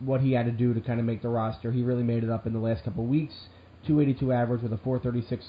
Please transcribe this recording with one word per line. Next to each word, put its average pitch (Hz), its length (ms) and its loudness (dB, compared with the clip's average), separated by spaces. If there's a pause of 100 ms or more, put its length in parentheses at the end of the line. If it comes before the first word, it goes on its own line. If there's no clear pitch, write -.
what 131 220 0
he 131 100 4
had 120 140 2
to 120 60 0
do 120 200 2
to 113 80 0
kinda 117 220 -2
make 113 180 -2
the 120 80 -4
roster. 113 420 -2
He 123 120 0
really 123 200 2
made 117 220 2
it 113 60 -2
up 113 160 -2
in 113 80 -2
the 113 40 -2
last 113 260 0
couple 113 200 -4
of 120 60 -2
weeks. 151 240 0 (520)
Two 151 140 4
eighty-two 135 320 2
average 120 300 2
with 113 100 -2
a 110 60 -2
four 127 200 -2
thirty-six 120 500 -2